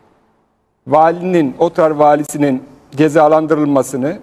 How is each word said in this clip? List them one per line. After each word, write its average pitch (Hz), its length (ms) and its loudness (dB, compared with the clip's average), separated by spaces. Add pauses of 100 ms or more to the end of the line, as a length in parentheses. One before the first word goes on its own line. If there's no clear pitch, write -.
(880)
valinin, 165 720 0
Otrar 170 320 0
valisinin 147 720 0 (340)
cezalandırılmasını, 151 1300 0